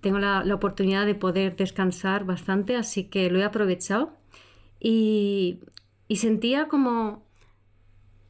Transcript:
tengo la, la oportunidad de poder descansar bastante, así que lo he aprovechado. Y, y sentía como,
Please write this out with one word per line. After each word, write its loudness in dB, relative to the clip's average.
tengo 2
la, 0
la 0
oportunidad 0
de 2
poder 0
descansar -2
bastante, -2
así -4
que 0
lo 2
he 2
aprovechado. -2
Y, 2
y -2
sentía 2
como, 0